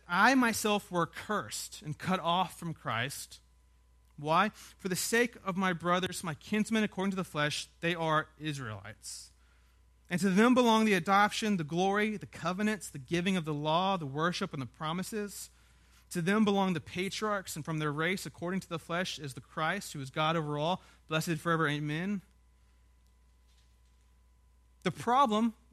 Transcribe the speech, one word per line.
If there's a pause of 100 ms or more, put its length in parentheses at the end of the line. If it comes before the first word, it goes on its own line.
I
myself
were
cursed
and
cut
off
from
Christ." (800)
Why? (260)
"For
the
sake
of
my
brothers,
my
kinsmen
according
to
the
flesh, (120)
they
are (140)
Israelites. (800)
And
to
them
belong
the
adoption,
the
glory,
the
covenants,
the
giving
of
the
law,
the
worship,
and
the
promises. (600)
To
them
belong
the
patriarchs,
and
from
their
race,
according
to
the
flesh,
is
the
Christ,
who
is
God
over
all, (240)
blessed
forever.
Amen." (2500)
The
problem (180)